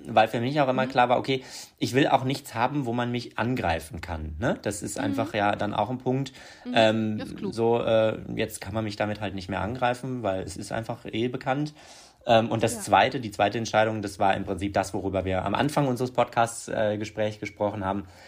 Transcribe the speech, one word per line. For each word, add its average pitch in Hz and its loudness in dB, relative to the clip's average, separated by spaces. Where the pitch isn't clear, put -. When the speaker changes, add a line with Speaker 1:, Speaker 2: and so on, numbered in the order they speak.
Speaker 1:
weil 110 6
für 123 -2
mich 143 0
auch 131 4
immer 127 2
Speaker 2:
Mhm. 127 -4
Speaker 1:
klar 123 4
war, 123 4
okay, 131 0
ich 113 0
will 139 6
auch 127 2
nichts - -4
haben, 127 0
wo 117 -2
man 120 -2
mich 120 -6
angreifen 95 -2
kann, 78 -8
ne? 131 -2
Das - -4
ist - -6
Speaker 2:
Mhm. - -2
Speaker 1:
einfach 110 -2
ja 101 2
dann 104 -2
auch 107 0
ein 127 -4
Punkt, 131 -2
Speaker 2:
Mhm. 247 -8
Speaker 1:
ähm, 110 4
Speaker 2:
Das - -8
ist - -10
klug. - -6
Speaker 1:
so, 117 4
äh, 110 4
jetzt - -4
kann 98 -8
man 110 -2
mich 107 -6
damit 104 -2
halt 95 -4
nicht 95 -8
mehr 92 -4
angreifen, 127 -2
weil 95 -2
es - -10
ist - -10
einfach - -6
eh 113 0
bekannt. 139 -4
Ähm, 113 6
und 110 0
das 113 2
Speaker 2:
Ja. 107 -8
Speaker 1:
zweite, 104 4
die 104 -8
zweite 101 2
Entscheidung, 110 2
das 104 -8
war 98 4
im 101 -4
Prinzip 95 -4
das, 98 0
worüber 95 -2
wir 92 0
am 101 0
Anfang 143 2
unseres 127 0
Podcasts, - 0
äh, 107 0
Gespräch 107 -4
gesprochen 104 -4
haben, 98 -2